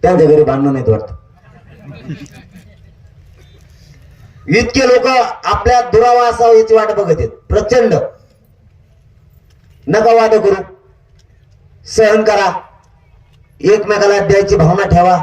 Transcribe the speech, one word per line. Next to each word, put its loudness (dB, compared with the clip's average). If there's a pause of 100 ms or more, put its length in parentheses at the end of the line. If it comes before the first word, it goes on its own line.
त्यांच्या 2
घरी 4
भांडणं -2
नाहीत -4
वाटतं. -4 (3250)
इतके -2
लोक 2 (380)
आपल्या 0
दुरावा 2
असावं 2
याची 2
वाट 0
बघत -2
आहेत. -6
प्रचंड. -2 (1900)
नका 2
वाद 2
करू, 0 (1400)
सहन 2
करा, -2 (1000)
एकमेकाला 0
द्यायची 0
भावना 0
ठेवा. 2